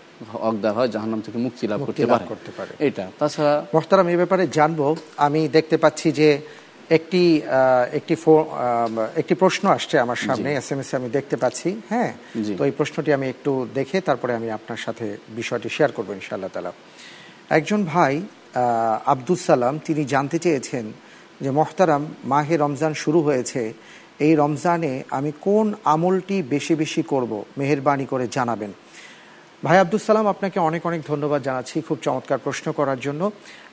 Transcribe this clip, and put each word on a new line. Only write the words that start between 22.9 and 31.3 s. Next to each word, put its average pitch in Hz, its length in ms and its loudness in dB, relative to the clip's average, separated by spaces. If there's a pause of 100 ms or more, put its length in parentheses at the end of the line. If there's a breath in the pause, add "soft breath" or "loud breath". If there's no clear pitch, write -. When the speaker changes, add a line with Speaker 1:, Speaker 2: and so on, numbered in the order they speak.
Speaker 2:
শুরু 156 260 2
হয়েছে, 127 520 0 (460 loud breath)
এই 156 160 6
রমজানে 147 760 0
আমি 139 300 -4
কোন 208 340 2 (100)
আমলটি 180 580 2
বেশি 139 320 0
বেশি 151 280 -2
করব? 113 420 -2 (140)
মেহেরবানি 139 480 0
করে 127 240 -2
জানাবেন।" 110 420 -2 (920 loud breath)
ভাই 160 140 6
আব্দুস 196 240 2
সালাম, 214 240 2
আপনাকে 196 340 -2
অনেক 165 260 0
অনেক 165 200 -4
ধন্যবাদ 147 360 -2